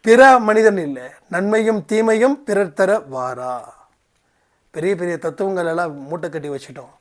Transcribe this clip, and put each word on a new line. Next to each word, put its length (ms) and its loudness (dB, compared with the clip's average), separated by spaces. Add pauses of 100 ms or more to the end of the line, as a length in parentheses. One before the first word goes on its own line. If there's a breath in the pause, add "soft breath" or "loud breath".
பிற 380 8
மனிதன் 400 2
இல்ல. 360 -8 (140)
"நன்மையும் 560 -2
தீமையும் 600 0
பிறர் 280 -2
தர 260 0
வாரா." 760 -10 (960)
பெரிய 260 -4
பெரிய 220 -6
தத்துவங்கள் 480 -4
எல்லாம் 280 -4
மூட்டை 360 -10
கட்டி 180 -10
வச்சுட்டோம். 400 -14 (120)